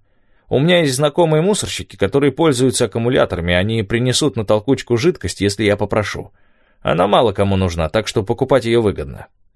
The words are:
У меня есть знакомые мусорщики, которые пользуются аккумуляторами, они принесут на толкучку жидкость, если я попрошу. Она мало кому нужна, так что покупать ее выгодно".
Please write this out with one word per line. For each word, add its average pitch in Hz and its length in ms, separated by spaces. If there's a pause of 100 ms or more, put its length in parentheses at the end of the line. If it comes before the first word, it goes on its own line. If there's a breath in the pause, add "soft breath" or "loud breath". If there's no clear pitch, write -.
(500)
У 117 80
меня 175 220
есть 139 140
знакомые 156 480
мусорщики, 175 520
которые 139 380
пользуются 127 540
аккумуляторами, 113 680
они 107 300
принесут 123 500
на 113 100
толкучку 117 520
жидкость, 165 440
если 98 220
я 104 140
попрошу. 104 560 (480)
Она 170 260
мало 156 260
кому 98 240
нужна, 85 320
так 110 200
что 107 160
покупать 127 400
ее 117 180
выгодно". 73 460 (280)